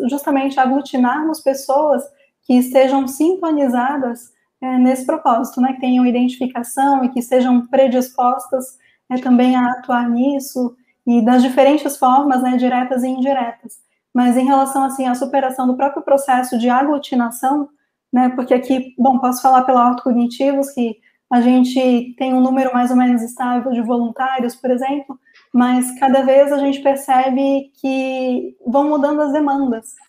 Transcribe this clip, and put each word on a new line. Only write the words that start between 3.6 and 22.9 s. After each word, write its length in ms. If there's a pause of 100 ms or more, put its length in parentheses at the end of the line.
é, 160
nesse 300
propósito, 540
né? 120
Que 80
tenham 240
identificação 1000
e 40
que 120
estejam 460
predispostas, 1120 (300)
é, 80
também 400
a 160
atuar 380
nisso, 640 (300)
e 180
das 180
diferentes 540
formas, 460
né? 160
Diretas 440
e 60
indiretas. 720 (340)
Mas 240
em 80
relação, 400
assim, 220
à 80
superação 520
do 100
próprio 260
processo 560
de 100
aglutinação, 1040 (420)
né? 180
Porque 220
aqui, 460
bom, 200
posso 220
falar 220
pela 260
Ortocognitivos, 840
que 260 (320)
a 100
gente 800
tem 160
um 60
número 340
mais 160